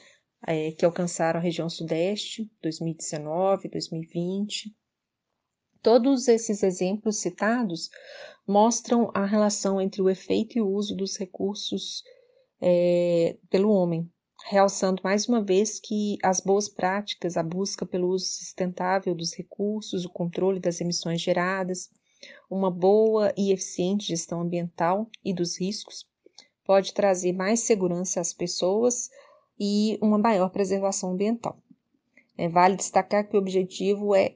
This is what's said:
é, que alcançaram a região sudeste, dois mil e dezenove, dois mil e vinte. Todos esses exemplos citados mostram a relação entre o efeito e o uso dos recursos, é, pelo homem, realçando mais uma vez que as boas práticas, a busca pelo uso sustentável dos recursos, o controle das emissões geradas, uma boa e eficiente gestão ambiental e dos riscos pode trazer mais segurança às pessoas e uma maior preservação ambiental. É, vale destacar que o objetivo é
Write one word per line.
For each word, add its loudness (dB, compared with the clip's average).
é, -2
que 0
alcançaram 0
a -2
região -2
sudeste, -4
dois -6
mil -4
e -14
dezenove, -2
dois -8
mil -6
e -12
vinte. -6
Todos 4
esses 2
exemplos 0
citados -4
mostram 2
a 0
relação 2
entre -2
o 4
efeito 0
e 2
o 0
uso -2
dos -4
recursos, -6
é, 4
pelo 4
homem, 2
realçando 2
mais 0
uma 2
vez 2
que -4
as 2
boas 2
práticas, -4
a 0
busca -4
pelo -2
uso -2
sustentável -4
dos -6
recursos, -6
o -12
controle -2
das -2
emissões -4
geradas, -2
uma 0
boa 4
e 2
eficiente -2
gestão -6
ambiental -2
e -2
dos -4
riscos -8
pode 4
trazer 2
mais 0
segurança 0
às -4
pessoas 0
e 0
uma 4
maior 4
preservação -2
ambiental. -4
É, -2
vale 4
destacar 0
que -2
o 4
objetivo 0
é 2